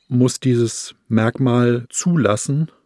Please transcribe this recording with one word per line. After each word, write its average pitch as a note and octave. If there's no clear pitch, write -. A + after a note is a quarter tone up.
muss B2+
dieses A#2
Merkmal A#2+
zulassen. D3